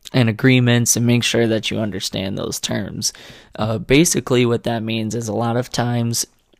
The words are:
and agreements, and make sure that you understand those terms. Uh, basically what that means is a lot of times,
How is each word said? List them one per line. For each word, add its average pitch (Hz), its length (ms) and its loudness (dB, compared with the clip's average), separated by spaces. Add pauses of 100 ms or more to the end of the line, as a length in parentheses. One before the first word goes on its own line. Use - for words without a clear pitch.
(140)
and 120 160 4
agreements, 120 680 4
and 123 100 2
make 120 180 4
sure 117 240 2
that 110 240 -2
you 107 80 -4
understand 98 580 -6
those - 220 -6
terms. - 540 -6 (420)
Uh, 110 220 -2
basically 131 680 2
what 117 180 0
that 117 200 -4
means 110 320 -4
is 117 120 -6
a 104 60 -4
lot 117 240 -2
of 123 120 -4
times, 120 560 -2 (340)